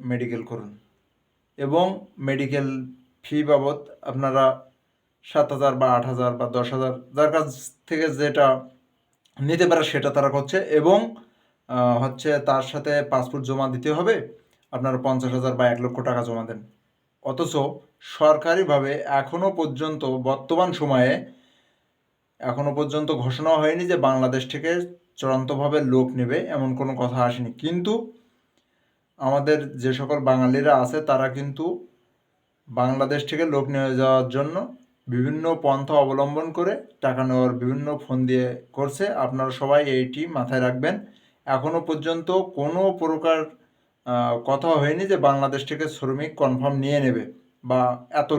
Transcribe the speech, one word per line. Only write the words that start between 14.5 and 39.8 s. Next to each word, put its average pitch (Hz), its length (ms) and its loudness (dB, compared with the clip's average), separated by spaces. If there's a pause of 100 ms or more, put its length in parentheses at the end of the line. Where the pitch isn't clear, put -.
আপনারা 127 260 -2
পঞ্চাশ 127 340 -2
হাজার 127 240 -2
বা 123 100 4
এক 120 140 2
লক্ষ 123 200 -4
টাকা 123 220 -2
জমা 113 220 -6
দেন। 110 160 -12 (640)
অথচ 135 300 -4 (540)
সরকারিভাবে 151 840 4 (200)
এখনও 160 380 0
পর্যন্ত 156 520 -4 (180)
বর্তমান 160 520 0
সময়ে 139 400 2 (1300)
এখনও 139 340 -2
পর্যন্ত 147 380 -2
ঘোষণা 127 440 0
হয়নি 156 300 2
যে 180 100 2
বাংলাদেশ 131 540 2
থেকে 151 200 -4 (460)
চূড়ান্তভাবে 135 680 0
লোক 127 220 4 (100)
নেবে, 127 220 0 (100)
এমন 135 280 -2
কোনো 135 180 -4
কথা 127 300 -2
আসেনি। 120 280 -2
কিন্তু 175 400 -2 (1300)
আমাদের 143 380 2 (200)
যে 127 140 0
সকল 135 280 -2
বাঙালিরা 131 560 4
আছে 127 260 0
তারা 135 260 2
কিন্তু 139 360 -6 (1040)
বাংলাদেশ 131 580 0
থেকে 156 200 -2
লোক 139 220 0
নিয়ে 135 280 -2
যাওয়ার 131 320 4
জন্য 143 280 -2 (520)
বিভিন্ন 139 360 -2 (180)
পন্থা 139 320 0
অবলম্বন 139 580 2
করে 175 200 0 (280)
টাকা 131 240 0
নেওয়ার 127 280 2
বিভিন্ন 131 360 -4 (100)
ফোন 131 280 -4
দিয়ে 127 200 2 (260)
করছে। 139 320 -4 (100)
আপনারা 131 360 -2
সবাই 139 340 4